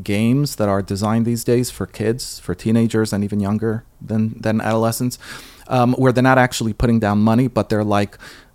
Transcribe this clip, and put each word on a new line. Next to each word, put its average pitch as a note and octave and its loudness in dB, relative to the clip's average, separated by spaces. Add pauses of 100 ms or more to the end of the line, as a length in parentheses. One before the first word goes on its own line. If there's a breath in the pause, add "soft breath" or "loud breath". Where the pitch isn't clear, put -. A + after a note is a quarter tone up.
games A#2 0
that G#2+ 0
are G2 2
designed G#2+ 0
these A#2 -2
days B2 2
for - -8
kids, - -4
for - -8
teenagers, A2 0
and G#2 -2
even G#2 -4
younger G#2+ -2 (160)
than, A2 -4
than A2 -2
adolescents, A2+ -2 (500 loud breath)
um, B2 2
where C3 4
they're A#2+ 2
not C3 6
actually B2 2
putting A#2 2
down G#2 2
money, A2+ 4
but A2 -2
they're, G#2+ 0
like, G#2 -2 (380 loud breath)